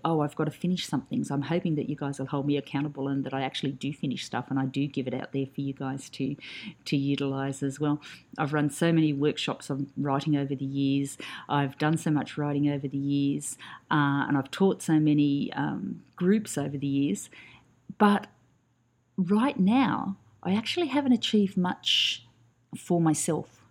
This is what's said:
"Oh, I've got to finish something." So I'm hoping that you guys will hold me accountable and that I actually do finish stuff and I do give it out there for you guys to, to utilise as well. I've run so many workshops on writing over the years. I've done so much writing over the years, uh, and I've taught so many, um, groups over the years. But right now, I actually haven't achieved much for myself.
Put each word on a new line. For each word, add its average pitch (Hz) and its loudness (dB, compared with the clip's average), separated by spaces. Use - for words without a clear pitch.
"Oh, 160 2
I've 147 0
got 160 2
to 156 -2
finish 180 -2
something." - -2
So 143 -6
I'm 143 0
hoping 170 0
that 147 -2
you 151 -4
guys 139 -6
will 135 -6
hold 139 -2
me 143 2
accountable 139 -4
and 139 -2
that 131 -8
I 135 -2
actually 135 -4
do 139 -6
finish 131 -6
stuff 120 -4
and 135 0
I 135 0
do 135 -2
give 135 -4
it 123 -4
out - -6
there 135 -2
for 147 -6
you 139 -4
guys 135 -8
to, 139 -4
to - 0
utilise 139 -2
as 135 -4
well. 147 2
I've 147 -2
run 147 2
so 170 2
many 156 4
workshops 143 -2
on 139 -4
writing 143 0
over 139 0
the 135 -6
years. 139 -2
I've 143 0
done 156 2
so 160 0
much - -2
writing 147 0
over 143 -2
the 135 -4
years, 143 -2
uh, 143 2
and 143 2
I've 135 -2
taught - 2
so 156 4
many, 147 4
um, - -4
groups 214 2
over 143 -4
the 139 -4
years. 139 0
But 208 4
right 208 2
now, 202 2
I 185 2
actually 302 0
haven't 269 4
achieved 208 2
much - 0
for 175 2
myself. 160 0